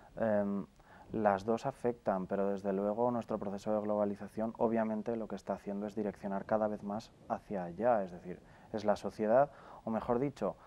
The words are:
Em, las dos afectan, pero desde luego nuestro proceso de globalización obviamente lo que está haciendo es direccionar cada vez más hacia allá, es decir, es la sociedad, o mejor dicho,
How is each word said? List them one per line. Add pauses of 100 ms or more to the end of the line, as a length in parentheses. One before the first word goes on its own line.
(160)
Em, (460)
las
dos
afectan,
pero
desde
luego
nuestro
proceso
de
globalización
obviamente
lo
que
está
haciendo
es
direccionar
cada
vez
más (160)
hacia
allá,
es
decir, (320)
es
la
sociedad, (320)
o
mejor
dicho, (100)